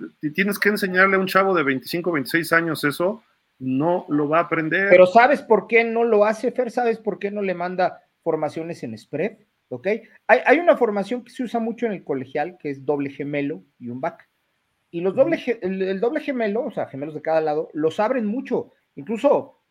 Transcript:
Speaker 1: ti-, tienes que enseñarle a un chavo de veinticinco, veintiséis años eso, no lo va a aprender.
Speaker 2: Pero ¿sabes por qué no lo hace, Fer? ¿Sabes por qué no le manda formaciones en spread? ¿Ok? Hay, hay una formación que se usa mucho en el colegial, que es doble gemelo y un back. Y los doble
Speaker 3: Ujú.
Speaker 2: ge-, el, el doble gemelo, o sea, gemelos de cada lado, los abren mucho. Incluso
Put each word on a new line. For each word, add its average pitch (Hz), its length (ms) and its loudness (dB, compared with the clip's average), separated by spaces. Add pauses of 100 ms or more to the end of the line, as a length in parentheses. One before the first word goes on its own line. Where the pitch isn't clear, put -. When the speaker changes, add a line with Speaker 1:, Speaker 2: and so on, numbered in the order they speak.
(200)
Speaker 1:
ti-, 151 100 -4
tienes 196 280 -2
que 202 120 0
enseñarle 190 460 2
a - 20 4
un 190 80 0
chavo 190 280 2
de 165 80 2
veinticinco, 139 480 -2
veintiséis 160 440 -2
años 165 300 0
eso, 175 380 -2 (360)
no 147 500 -2
lo 147 200 0
va 156 100 2
a 170 40 4
aprender. 165 460 0
Speaker 2:
Pero 180 180 10
¿sabes 240 360 6
por 208 240 2
qué 226 180 4
no 233 200 0
lo 214 200 4
hace, 220 280 -2
Fer? 247 180 -4
¿Sabes 233 280 -2
por 202 200 -6
qué 202 120 -6
no 208 120 -6
le 190 120 -2
manda 180 480 -4 (200)
formaciones 160 600 -4
en 113 160 -10
spread? 175 400 -6 (300)
¿Ok? 123 180 -8 (400)
Hay, 220 180 6
hay 262 140 4
una 339 180 4
formación 214 480 -2
que - 60 -20
se - 140 -8
usa 233 160 -4
mucho 226 260 -6
en 214 60 -2
el 170 120 -10
colegial, 147 540 -6
que 147 120 -8
es 135 140 -10
doble 143 260 -2
gemelo 143 520 -6 (160)
y 123 100 -14
un 123 120 -10
back. 165 280 -8 (640)
Y 170 100 -8
los 180 140 -2
doble 311 220 2
Speaker 3:
Ujú. - 80 -6
Speaker 2:
ge-, 233 180 -2
el, 190 200 -4
el 190 180 -4
doble 285 200 -2
gemelo, 240 440 -4
o 254 60 -8
sea, 131 160 -6
gemelos 147 280 -10
de 151 80 -12
cada 160 180 0
lado, 156 320 -2
los 156 260 -2
abren 220 280 0
mucho. 208 460 -4 (220)
Incluso 202 640 -2 (100)